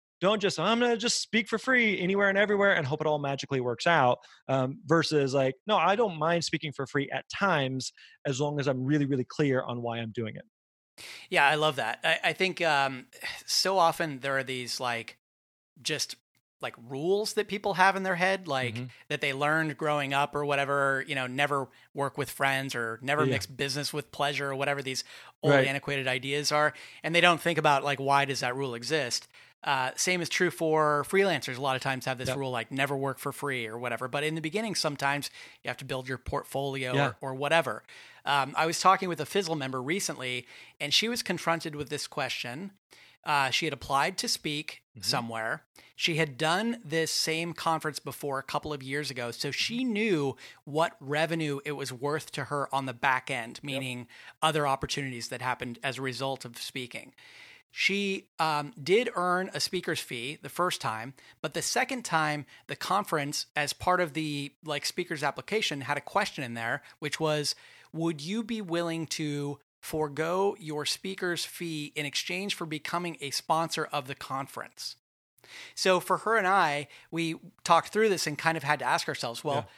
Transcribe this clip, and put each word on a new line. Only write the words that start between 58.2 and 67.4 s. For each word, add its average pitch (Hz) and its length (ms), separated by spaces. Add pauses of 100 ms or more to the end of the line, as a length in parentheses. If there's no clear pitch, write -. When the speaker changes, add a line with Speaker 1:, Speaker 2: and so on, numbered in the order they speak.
Speaker 2:
um, 147 440
did 196 340
earn 180 380
a 151 60
speaker's 175 420
fee 127 400
the 143 80
first - 320
time, 117 320 (280)
but 156 120
the 165 80
second 247 420
time, 151 420 (220)
the 139 80
conference, 165 720 (100)
as 147 180
part 180 280
of 156 120
the, 147 400 (100)
like, 147 220
speaker's 170 380
application, 147 580
had 143 160
a - 40
question 196 420
in 117 100
there, 117 300 (160)
which 151 200
was, 151 360 (380)